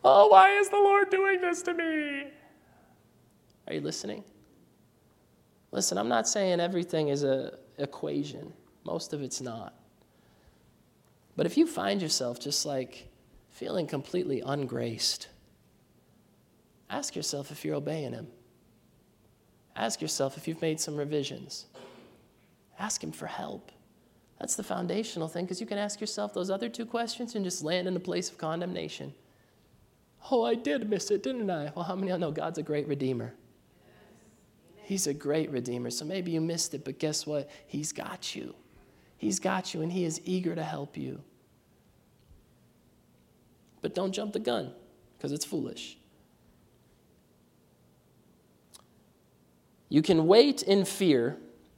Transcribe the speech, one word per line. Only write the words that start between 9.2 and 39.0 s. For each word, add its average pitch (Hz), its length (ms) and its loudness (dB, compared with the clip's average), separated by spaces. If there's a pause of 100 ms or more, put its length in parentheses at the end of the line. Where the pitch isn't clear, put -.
it's 131 180 -8
not. 113 340 -10 (1600)
But 151 80 4
if 170 100 0
you 320 100 8
find 202 360 0
yourself 127 400 -2
just, - 240 -2
like, 135 420 -6 (440)
feeling - 360 -4
completely 143 540 -4
ungraced, 120 880 -4 (1600)
ask - 260 -6
yourself 147 360 -6
if 147 120 -14
you're 151 120 -2
obeying 147 360 -4
him. 117 220 -12 (1400)
Ask 110 260 -2
yourself 143 340 -2
if 156 100 -12
you've 160 160 -4
made 156 200 0
some 151 160 -4
revisions. 143 680 -4 (1120)
Ask 208 240 -4
him - 80 -8
for - 160 -10
help. - 440 -10 (680)
That's - 160 -2
the 208 80 -6
foundational 180 640 -2
thing, 175 180 -4
'cause 185 140 -6
you 226 80 -8
can 202 100 -4
ask 208 220 -4
yourself 208 340 -6
those 190 160 -4
other 196 200 -2
two 233 160 -8
questions 233 500 -6
and 208 80 0
just 175 180 -4
land 180 280 0
in 185 60 0
a 175 40 0
place 180 300 -2
of - 80 -18
condemnation. 165 760 -6 (1160)
"Oh, 240 120 4
I 233 120 2
did 240 340 -2
miss 202 220 0
it, 196 100 2
didn't 240 280 -2
I?" 156 260 -2
Well, 175 80 -4
how 185 120 -4
many 185 140 -2
of 180 100 0
you - 20 0
know 156 100 0
God's 156 260 -4
a 160 60 -4
great 147 240 -2
redeemer? 131 480 -2 (1400)
He's - 300 -2
a 143 60 0
great 151 380 0
redeemer. 123 400 -4
So 135 140 -6
maybe 180 260 -4
you 160 100 2
missed 165 320 -2
it, 151 120 -10
but 139 140 -8
guess 156 280 -2
what? 147 220 -4 (180)
He's 151 240 -6
got - 420 -10
you. - 220 -10 (640)